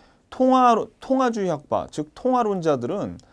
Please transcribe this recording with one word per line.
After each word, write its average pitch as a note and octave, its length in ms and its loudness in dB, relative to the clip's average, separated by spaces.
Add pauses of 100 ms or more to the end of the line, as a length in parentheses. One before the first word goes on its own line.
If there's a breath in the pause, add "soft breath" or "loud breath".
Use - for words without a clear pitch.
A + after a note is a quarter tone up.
(300 soft breath)
통화, B3+ 560 4 (140)
통화주의 A#3 500 0
학파, C#3 400 -4
즉 - 240 -8
통화론자들은 E3 1040 -2 (140 soft breath)